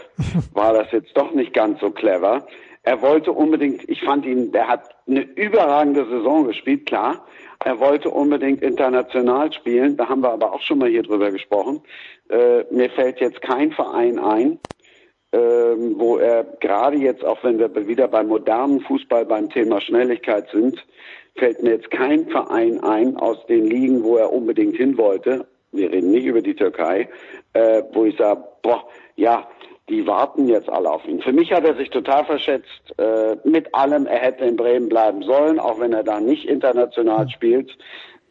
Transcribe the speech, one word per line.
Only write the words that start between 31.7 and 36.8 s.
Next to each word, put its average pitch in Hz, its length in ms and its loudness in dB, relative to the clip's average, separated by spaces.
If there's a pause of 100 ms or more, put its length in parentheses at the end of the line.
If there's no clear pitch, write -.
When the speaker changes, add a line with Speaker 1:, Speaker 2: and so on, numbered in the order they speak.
Speaker 1:
sich 135 140 -6
total 139 360 0
verschätzt, - 720 -6
äh, 110 480 0
mit 156 280 0
allem, 139 320 2
er 123 140 -2
hätte 127 240 -2
in 120 140 0
Bremen 120 320 0
bleiben 107 340 2
sollen, 147 360 2
auch 110 200 -4
wenn 120 140 -2
er 110 100 -2
da 107 160 -4
nicht 127 260 0
international 120 800 0